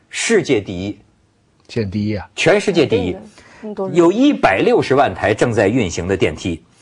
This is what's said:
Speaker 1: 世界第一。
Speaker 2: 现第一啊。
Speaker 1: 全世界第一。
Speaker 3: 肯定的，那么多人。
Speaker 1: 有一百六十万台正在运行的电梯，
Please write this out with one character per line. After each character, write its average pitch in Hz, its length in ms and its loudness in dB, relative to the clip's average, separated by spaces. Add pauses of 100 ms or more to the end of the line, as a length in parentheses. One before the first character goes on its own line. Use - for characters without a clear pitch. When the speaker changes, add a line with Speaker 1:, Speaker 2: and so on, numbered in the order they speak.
Speaker 1:
世 220 340 0
界 120 180 0
第 98 120 -10
一。 95 260 -8 (680)
Speaker 2:
现 104 220 -4
第 104 180 -4
一 104 80 -4
啊。 90 180 -10
Speaker 1:
全 185 260 2
世 202 120 -4
界 160 140 2
第 110 100 0
一。 90 160 -2
Speaker 3:
肯 - 0 -
定 - 100 -10
的， - 60 -20 (320)
那 214 80 -14
么 208 60 -10
多 196 140 -6
人。 - 80 -2
Speaker 1:
有 170 140 6
一 262 220 2
百 104 260 2
六 190 220 2
十 - 140 0
万 123 200 2
台 101 200 0
正 123 180 0
在 104 160 4
运 110 220 0
行 87 180 -6
的 95 80 0
电 87 180 0
梯， 82 300 -8 (180)